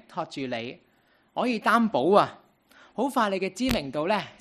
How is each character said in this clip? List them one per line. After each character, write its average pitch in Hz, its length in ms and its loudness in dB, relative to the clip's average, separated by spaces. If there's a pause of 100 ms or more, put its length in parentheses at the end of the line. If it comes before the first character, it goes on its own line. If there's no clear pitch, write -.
托 170 180 -8
住 143 220 -10
你， 120 320 -8 (560)
可 196 120 0
以 233 120 -2
擔 226 300 2
保 135 200 2
啊， 175 300 4 (540)
好 240 140 -2
快 240 220 0
你 196 100 -2
嘅 190 140 -4
知 254 160 -2
名 151 220 -6
度 151 160 -4
呢， 208 120 0 (220)